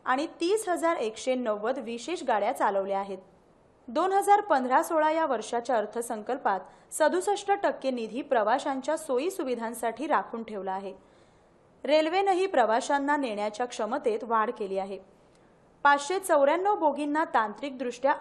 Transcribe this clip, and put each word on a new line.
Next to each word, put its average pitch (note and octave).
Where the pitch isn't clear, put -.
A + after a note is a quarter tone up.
आणि C4+
तीस G4
हजार E4
एकशे B3+
नव्वद A#3+
विशेष B3
गाड्या A3+
चालवल्या G3
आहेत. F#3+
दोन E4
हजार G4+
पंधरा C#4
सोळा D#4
या D#4+
वर्षाच्या A#3
अर्थसंकल्पात G#3+
सदुसष्ट F#4
टक्के C#4
निधी A#3
प्रवाशांच्या C4+
सोयीसुविधांसाठी B3
राखून A#3
ठेवला G3
आहे. G3
रेल्वेनंही F4
प्रवाशांना C#4
नेण्याच्या G#3+
क्षमतेत A#3
वाढ A3
केली F#3+
आहे. G3
पाचशे C#4+
चौऱ्याण्णव F4
बोगींना D4+
तांत्रिकदृष्ट्या B3+